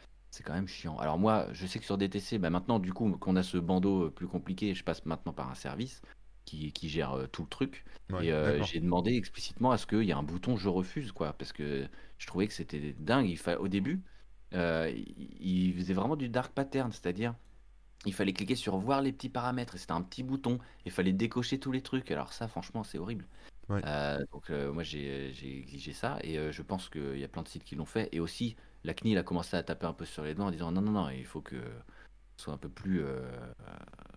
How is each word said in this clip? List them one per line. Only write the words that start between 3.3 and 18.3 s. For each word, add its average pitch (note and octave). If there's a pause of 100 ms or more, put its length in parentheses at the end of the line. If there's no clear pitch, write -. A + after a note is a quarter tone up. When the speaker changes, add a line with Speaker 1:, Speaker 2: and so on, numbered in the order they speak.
Speaker 1:
a F#2
ce F#2
bandeau, F#2
euh, D#2
plus F2
compliqué, F#2+
je -
passe -
maintenant D#3
par -
un -
service C3 (440)
qui, D2+
qui -
gère, D2
euh, C2
tout -
le -
truc. - (260)
Speaker 2:
Ouais, F2+
Speaker 1:
Et, E2
euh, D2+
Speaker 2:
d'accord. D2
Speaker 1:
j'ai E2+
demandé F2+
explicitement -
à A2
ce -
qu'il A2
y F#2+
ait D#2
un C#2+
bouton « F2
Je G2
refuse », F#2
quoi, D2+
parce -
que C#2 (300)
je -
trouvais F#2+
que -
c'était D2
dingue. A2+
Il E2+
fa-, F2
au F#2+
début, A2+ (520)
euh, E2
il, -
il F#2
faisait F2+
vraiment A#2
du C3+
dark B2
pattern, C3+
c'est-à-dire G#2+ (720)
il G2
fallait F#2+